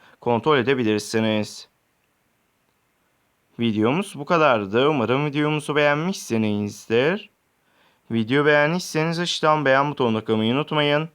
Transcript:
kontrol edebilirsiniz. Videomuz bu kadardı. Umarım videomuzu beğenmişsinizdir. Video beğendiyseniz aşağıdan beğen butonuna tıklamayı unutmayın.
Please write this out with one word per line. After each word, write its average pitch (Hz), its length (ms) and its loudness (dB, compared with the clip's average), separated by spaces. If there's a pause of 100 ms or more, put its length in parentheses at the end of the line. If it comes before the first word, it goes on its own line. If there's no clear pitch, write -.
(220)
kontrol 120 360 2
edebilirsiniz. 110 1080 -2 (1900)
Videomuz 117 560 0
bu 139 100 -12
kadardı. 127 640 2
Umarım 135 360 0
videomuzu 151 500 -2
beğenmişsinizdir. 135 1500 -2 (840)
Video 117 340 0
beğendiyseniz 156 760 0
aşağıdan 156 460 0
beğen 139 260 4
butonuna 113 280 0
tıklamayı 110 340 0
unutmayın. 147 600 0